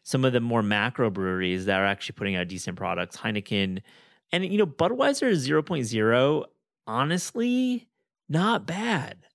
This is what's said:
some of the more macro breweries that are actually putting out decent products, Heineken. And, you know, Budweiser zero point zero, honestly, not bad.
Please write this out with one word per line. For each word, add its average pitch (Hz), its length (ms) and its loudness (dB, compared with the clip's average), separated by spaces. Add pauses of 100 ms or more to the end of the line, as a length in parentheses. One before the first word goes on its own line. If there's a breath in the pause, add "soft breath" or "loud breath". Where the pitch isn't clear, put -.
some 131 240 0
of 131 80 4
the 120 80 2
more 117 220 2
macro 104 480 0
breweries 92 560 -2
that 95 120 4
are 98 60 4
actually 98 300 -2
putting 101 200 -4
out 90 120 -2
decent 90 280 -8
products, 90 420 -4
Heineken. 101 640 -2 (500 soft breath)
And, 180 140 0
you 190 120 0
know, 208 80 4
Budweiser 254 680 0
zero 151 260 2
point 151 240 -4
zero, 117 600 4 (420)
honestly, 233 1000 -2 (400)
not 190 380 0
bad. 190 680 -4